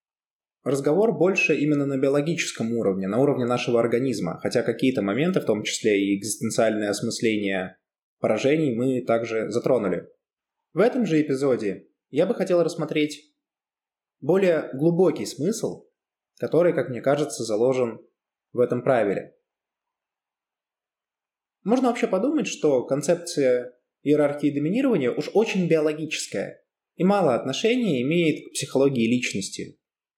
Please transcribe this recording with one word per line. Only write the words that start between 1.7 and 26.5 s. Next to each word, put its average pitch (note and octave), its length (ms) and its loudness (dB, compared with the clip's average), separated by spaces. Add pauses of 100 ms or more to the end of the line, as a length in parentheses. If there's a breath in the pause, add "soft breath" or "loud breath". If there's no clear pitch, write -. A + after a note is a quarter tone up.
на C#3 120 -2
биологическом C#3 760 -2
уровне, F#2+ 340 -2
на G#2+ 100 0
уровне C3 260 2
нашего A#2+ 360 0
организма, A#2 600 0
хотя A2+ 220 -2
какие-то A#2+ 400 0
моменты, C3 380 0
в - 60 -6
том G#2 160 0
числе G#2+ 360 0
и G2 200 0
экзистенциальное G#2+ 720 -2
осмысление G2+ 880 -2 (420)
поражений, C3 540 2
мы B2 280 0
также A2+ 480 -2
затронули. G#2 580 0 (640)
В D#3 80 0
этом B3 260 2
же D#3+ 140 2
эпизоде C3 680 -2 (220)
я D#3+ 160 0
бы A#3+ 80 0
хотел F#3 280 2
рассмотреть D3+ 720 -4 (880)
более E3+ 520 2
глубокий D#3+ 540 2
смысл, C3 600 -6 (520)
который, D#3 340 2
как C3 160 -2
мне A#2 120 -8
кажется, C#3+ 440 -2
заложен A#2 560 0 (520)
в A#2 80 0
этом B2 220 0
правиле. G#2+ 540 0 (2250)
Можно B3 240 2
вообще A#3 180 0
подумать, B3 400 0
что C3+ 380 0
концепция C#3 880 0 (280)
иерархии D3 480 2
доминирования D#3+ 600 0
уж - 240 -4
очень F#3+ 340 0
биологическая D3+ 960 -2 (320)